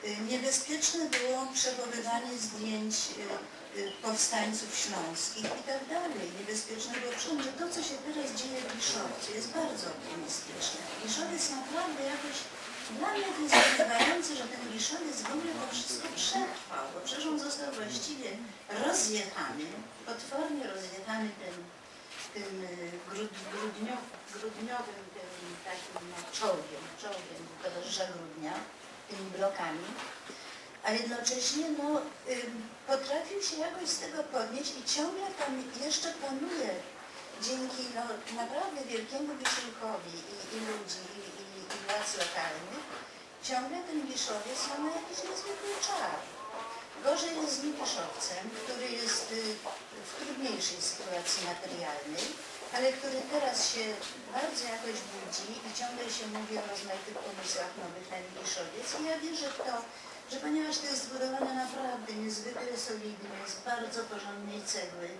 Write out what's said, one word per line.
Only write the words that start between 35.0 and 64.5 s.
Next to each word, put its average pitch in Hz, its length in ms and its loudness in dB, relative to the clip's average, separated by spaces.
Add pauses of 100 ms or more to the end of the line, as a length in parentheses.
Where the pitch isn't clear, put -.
tam 285 120 2 (320)
jeszcze 311 240 2 (160)
panuje 277 460 0 (760)
dzięki, 254 360 0 (140)
no, 233 60 0 (400)
naprawdę 294 380 0 (120)
wielkiemu 269 380 -2 (120)
wysiłkowi 226 760 0 (160)
i, 202 40 -8 (200)
i - 20 0 (100)
ludzi, 190 340 -4 (180)
i, 196 60 -8 (160)
i, - 20 -8 (300)
i 208 100 -4
władz 208 260 2 (120)
lokalnych, 170 640 -2 (640)
ciągle 262 300 2 (100)
ten 311 100 2 (120)
Liszowiec 233 580 0
ma 285 200 2 (120)
jakiś 349 180 -6 (100)
niezwykły 403 440 -2 (140)
czar. 381 320 2 (840)
Gorzej 330 360 6
jest 294 160 2
z 262 80 -2
Lipiszowcem, 185 800 0 (160)
który 240 260 -2 (160)
jest, 226 300 2
y, 220 220 0 (540)
w - 100 -8
trudniejszej 262 600 0 (120)
sytuacji - 500 0 (100)
materialnej, 156 760 -2 (480)
ale 254 120 6 (120)
który 262 200 0 (160)
teraz 269 220 6 (160)
się 226 120 2 (520)
bardzo 277 280 2 (120)
jakoś 226 200 -2 (160)
budzi 196 360 -4 (180)
i 220 120 -4
ciągle 240 280 -2 (100)
się 226 80 -2 (120)
mówi 214 220 -2
o 214 140 -2
rozmaitych 202 540 -4
pomysłach 185 460 -2 (100)
nowych 175 300 -6
na 185 140 -4
Lipiszowiec. 185 600 -4 (140)
I - 100 0
ja 320 140 4
wierzę 302 300 0
w - 120 -6
to, 254 80 2 (560)
że 262 60 -4 (100)
ponieważ 311 320 4
to 285 140 0
jest 262 120 2
zbudowane 262 480 0 (120)
naprawdę 247 460 -2 (140)
niezwykle 247 480 -2 (160)
solidnie, 208 420 -4 (220)
z - 40 -4 (140)
bardzo 226 300 0 (100)
porządnej 202 500 -4 (140)